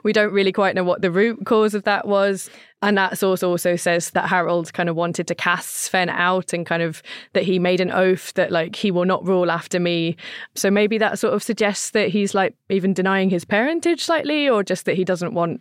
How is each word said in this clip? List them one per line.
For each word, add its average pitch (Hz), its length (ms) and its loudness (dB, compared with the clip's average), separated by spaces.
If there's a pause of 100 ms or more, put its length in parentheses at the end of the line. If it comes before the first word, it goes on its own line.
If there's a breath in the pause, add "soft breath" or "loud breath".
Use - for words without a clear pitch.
We 214 100 0
don't 208 200 2
really 190 200 2
quite 190 220 2
know 185 100 0
what 180 180 0
the 185 80 0
root 214 340 0
cause 214 300 2
of 202 100 -6
that 202 220 0
was. 196 420 0 (340 loud breath)
And 202 160 2
that 190 180 0
source 190 280 0
also 175 320 0
says 170 340 0
that 170 180 -2
Harold 175 440 0
kind 175 160 -2
of 165 80 -2
wanted 170 320 -4
to 175 80 -4
cast - 340 -2
Sven - 380 -2
out 180 440 0
and 170 140 -4
kind 170 160 0
of 160 180 -4 (320 loud breath)
that 185 120 2
he 180 160 2
made 180 200 2
an 180 120 0
oath 185 420 0
that, 185 160 0
like, 160 240 -2
"He 208 160 -2
will 175 140 0
not 185 200 0
rule 180 280 2
after 170 260 -4
me." 170 380 0 (400 loud breath)
So 202 120 0
maybe 208 300 2
that 208 220 0
sort - 120 0
of 208 120 -2
suggests 208 460 -2
that 208 180 2
he's, 196 260 0
like, 190 220 0 (140)
even 190 220 2
denying 190 380 2
his 175 140 0
parentage 311 580 0
slightly, 294 460 0
or 208 160 4
just - 220 -4
that 175 100 0
he 185 80 0
doesn't 175 280 -2
want 170 280 -2